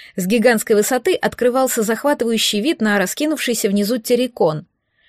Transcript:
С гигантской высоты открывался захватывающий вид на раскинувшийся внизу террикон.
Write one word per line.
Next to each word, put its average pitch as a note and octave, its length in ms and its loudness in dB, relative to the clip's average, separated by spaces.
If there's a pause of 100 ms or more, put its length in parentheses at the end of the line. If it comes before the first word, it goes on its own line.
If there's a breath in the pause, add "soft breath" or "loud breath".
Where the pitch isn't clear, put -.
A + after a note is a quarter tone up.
(160 loud breath)
С F#3 120 -4
гигантской A3 500 2
высоты B3 380 0
открывался B3 640 0
захватывающий A3+ 800 0
вид D#4+ 180 -2
на G#3 180 0
раскинувшийся B3 680 -2
внизу G3+ 300 0
террикон. A3+ 680 0 (420)